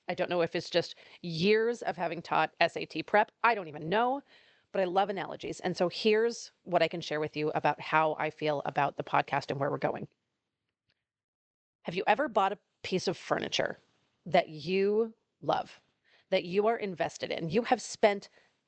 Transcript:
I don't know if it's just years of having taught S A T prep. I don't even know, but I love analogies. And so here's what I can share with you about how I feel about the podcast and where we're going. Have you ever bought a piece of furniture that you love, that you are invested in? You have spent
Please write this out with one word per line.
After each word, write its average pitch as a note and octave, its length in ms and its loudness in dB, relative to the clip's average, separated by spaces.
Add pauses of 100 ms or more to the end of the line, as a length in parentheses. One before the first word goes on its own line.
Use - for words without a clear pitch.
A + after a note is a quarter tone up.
I F3+ 80 -4
don't F#3+ 140 -2
know F3 120 0
if E3 140 0
it's E3+ 140 -2
just - 260 0 (260)
years G#3+ 600 2
of F#3 140 -4
having E3+ 240 -4
taught D#3 380 0
S E3+ 180 4
A D#3 80 -6
T D#3+ 180 -8
prep. G#3+ 280 2 (120)
I A#3 100 6
don't F#3+ 140 -4
even D3 220 -8
know, B3 320 2 (500)
but G3 100 0
I F#3 40 4
love F#3+ 260 2
analogies. - 480 -8
And F3+ 180 -2
so F3+ 100 4
here's A3+ 640 2 (120)
what F3 180 2
I E3 60 4
can E3+ 140 -6
share D3+ 180 -4
with D3+ 180 -4
you D3+ 140 0
about D#3 280 0
how D#3 400 2
I D#3 120 -2
feel D3+ 340 -2
about D3 320 0
the - 60 -6
podcast C#3+ 480 0
and C3+ 80 -4
where C#3 100 0
we're C#3 80 -4
going. - 300 -4 (1800)
Have E3+ 120 -8
you F#3+ 100 -2
ever A#3+ 220 2
bought G3 240 2
a G3+ 80 -8 (240)
piece - 240 -2
of E3+ 100 -2
furniture - 640 -2 (480)
that E3+ 220 2
you G3 640 0 (280)
love, - 380 -4 (500)
that F#3+ 140 0
you F#3+ 240 0
are A#3 100 0
invested - 540 -6
in? E3 180 -4
You G#3+ 140 2
have A#3 180 2
spent - 480 0 (380)